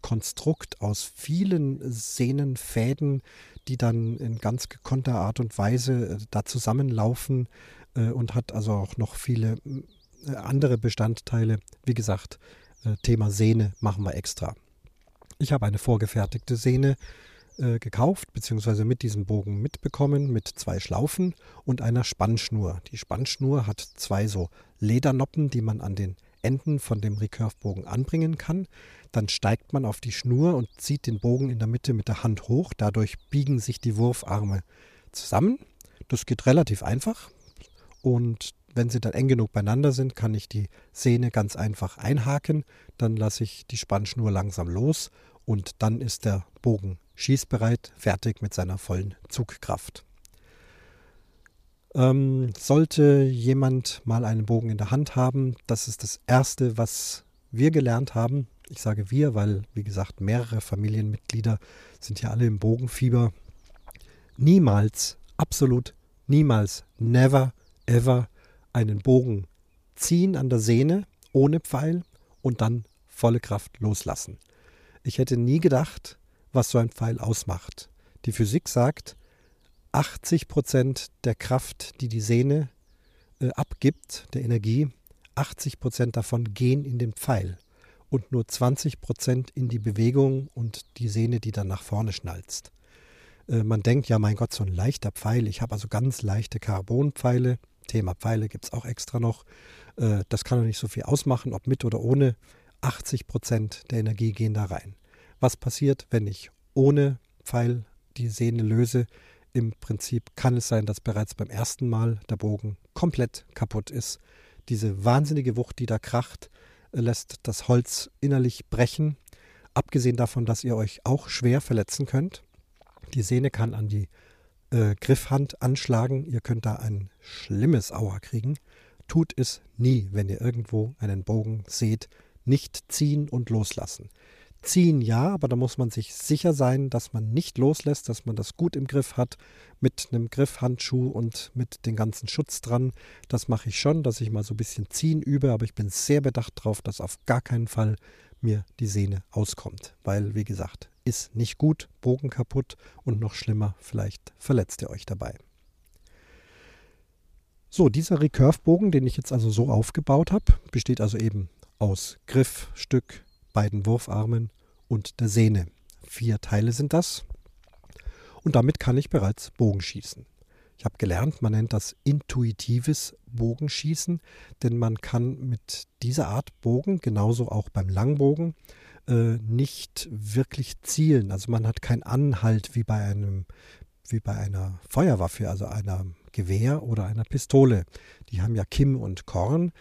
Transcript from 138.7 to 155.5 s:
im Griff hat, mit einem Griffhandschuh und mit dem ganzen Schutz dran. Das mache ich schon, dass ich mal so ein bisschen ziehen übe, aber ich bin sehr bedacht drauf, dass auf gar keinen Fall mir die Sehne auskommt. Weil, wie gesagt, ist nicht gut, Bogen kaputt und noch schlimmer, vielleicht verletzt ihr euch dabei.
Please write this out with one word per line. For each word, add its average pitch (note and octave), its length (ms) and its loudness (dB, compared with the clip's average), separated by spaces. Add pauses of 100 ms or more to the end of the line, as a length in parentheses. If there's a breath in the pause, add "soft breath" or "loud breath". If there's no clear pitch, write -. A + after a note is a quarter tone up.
im C3+ 140 -4
Griff - 280 -2
hat, B2 200 -2 (440 loud breath)
mit - 300 0
einem A#2 180 -2
Griffhandschuh B2+ 800 0
und A#2 460 -6
mit - 320 -6
dem A2+ 80 -2
ganzen A2 340 -2
Schutz - 340 -4
dran. B2 300 0 (360 loud breath)
Das - 180 -2
mache A#2 220 -2
ich G#2+ 100 -4
schon, D#3 240 2
dass A#2+ 180 -2
ich A2 100 -2
mal G#2+ 120 -2
so G#2+ 120 -6
ein - 20 -6
bisschen G#2+ 340 -6
ziehen D#3 320 0
übe, C#3 300 2
aber A2+ 120 0
ich - 100 -6
bin G#2 140 -4
sehr C#3+ 320 0
bedacht B2+ 360 -2
drauf, - 260 -4
dass - 180 -8
auf - 260 -10
gar A#2+ 140 2
keinen A#2 280 -2
Fall G#2+ 280 0 (440 soft breath)
mir G#2 240 0 (160)
die A2+ 80 -2
Sehne G2 420 -2
auskommt. - 720 -6
Weil, G#2 320 -2
wie G#2+ 100 -2
gesagt, F#2+ 460 -10 (140)
ist - 320 -6
nicht A#2 220 -4
gut, D#3 300 2 (120)
Bogen C3 300 0
kaputt - 460 -4 (280 loud breath)
und G#2+ 160 0
noch A2 140 -4
schlimmer, G#2+ 440 -2
vielleicht - 600 -8
verletzt - 440 0
ihr - 80 -8
euch - 160 -14
dabei. - 280 -8 (2250 soft breath)